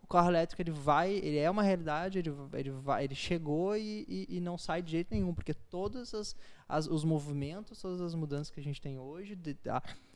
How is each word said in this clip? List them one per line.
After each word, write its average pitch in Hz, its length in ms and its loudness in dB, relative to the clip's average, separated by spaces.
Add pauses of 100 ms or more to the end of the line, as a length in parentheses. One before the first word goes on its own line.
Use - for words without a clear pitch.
o - 60 -20
carro 175 220 8
elétrico, 170 320 4
ele 165 100 0
vai, 151 400 4
ele 156 240 0
é 147 120 4
uma 208 140 4
realidade, 180 560 2
ele, 160 140 0 (220)
ele 135 160 -2
vai, 135 340 2
ele 135 100 -2
chegou 170 640 2
e, 214 320 -4
e, 190 280 -4
e 175 40 0
não 175 180 -2
sai 175 240 -2
de 165 80 -8
jeito 170 240 0
nenhum, 185 180 2
porque 156 220 -2
todas 208 580 -6
as, 214 220 -6 (340)
as, 156 200 0
os 156 160 2
movimentos, 151 760 0
todas 180 200 -4
as 170 160 -2
mudanças 147 340 -4
que - 80 -12
a 147 40 -8
gente 143 180 -6
tem 135 180 -8
hoje, 175 380 -10
de, 156 200 -8 (120)
a, 120 140 0 (340)